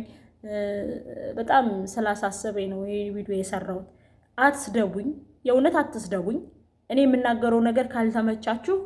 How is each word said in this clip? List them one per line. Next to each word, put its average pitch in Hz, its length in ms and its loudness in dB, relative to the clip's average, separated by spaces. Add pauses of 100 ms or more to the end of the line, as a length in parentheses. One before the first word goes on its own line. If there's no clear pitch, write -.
(420)
እ፣ 214 100 -12 (840)
በጣም 233 300 4 (220)
ስላሳሰበኝ 208 840 -2
ነው 190 140 -6
ይሄ 208 180 -4 (120)
ቪዲዮ 202 220 -6
የሰራሁት። 190 520 -4 (500)
አትስደቡኝ፣ 233 720 2 (340)
የእውነት 269 340 4
አትስደቡኝ። 214 600 -2 (500)
እኔ 247 100 4
የምናገረው 240 640 4
ነገር 233 260 4
ካልተመቻችሁ 226 880 0 (100)